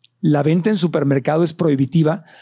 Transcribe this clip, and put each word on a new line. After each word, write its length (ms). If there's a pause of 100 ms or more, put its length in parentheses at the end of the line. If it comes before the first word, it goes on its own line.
(200)
la 220
venta 280
en 60
supermercado 680
es 80
prohibitiva 680 (200)